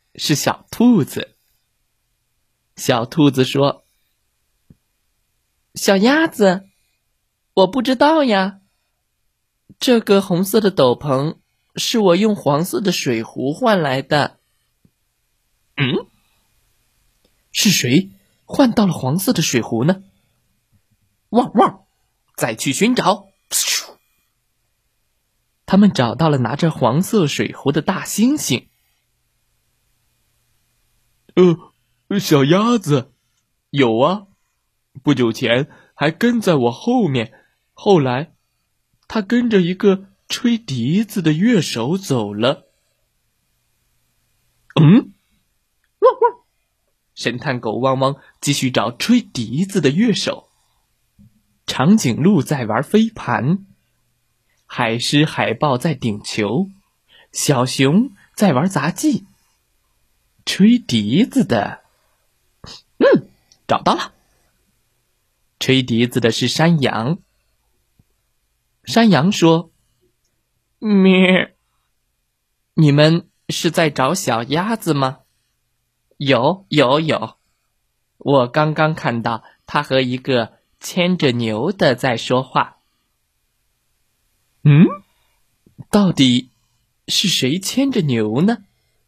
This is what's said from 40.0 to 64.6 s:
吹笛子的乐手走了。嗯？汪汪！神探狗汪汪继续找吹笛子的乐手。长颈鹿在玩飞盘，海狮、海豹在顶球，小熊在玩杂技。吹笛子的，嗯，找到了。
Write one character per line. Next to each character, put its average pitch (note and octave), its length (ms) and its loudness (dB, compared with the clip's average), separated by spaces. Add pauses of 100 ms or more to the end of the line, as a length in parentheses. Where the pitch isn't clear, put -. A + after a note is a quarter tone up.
吹 A#3+ 300 -2
笛 C#3+ 480 -2
子 G#3 160 -8
的 D#3+ 100 2
乐 F#3+ 300 2
手 C3+ 360 -4
走 A#2+ 360 -4
了。 A2+ 340 -2 (2000)
嗯？ D#3+ 380 2 (840)
汪 B4+ 200 4
汪！ - 240 -2 (720)
神 B2 240 -6
探 B2 240 -6
狗 G#2+ 140 -6
汪 C3 240 -2
汪 C3+ 160 0 (260)
继 C#3+ 100 -4
续 C#3 200 -2
找 A#2 200 -2
吹 A#3 300 0
笛 C3 440 -6
子 G3 140 -4
的 C#3 100 2
乐 G3+ 220 0
手。 - 380 -6 (1160)
长 D#3+ 300 2
颈 A#2+ 260 0
鹿 F3+ 200 2
在 B2+ 240 -4
玩 G#2+ 180 -2
飞 A3 280 0
盘， C3 560 -4 (960)
海 A#2 320 -4
狮、 C#3+ 280 0
海 A2+ 280 -2
豹 C3 240 -2
在 D#3+ 160 -2
顶 G#2+ 300 -6
球， A#2 460 -4 (600)
小 B2+ 360 -2
熊 D3+ 440 0 (240)
在 G3 180 2
玩 C3+ 140 0
杂 E3 220 -2
技。 B3 380 -4 (1160)
吹 A3+ 360 2
笛 A#2 440 0
子 B3+ 220 0
的， G#2 380 -4 (1120)
嗯， - 320 2 (380)
找 - 160 0
到 F#3 100 2
了。 - 200 -8 (1500)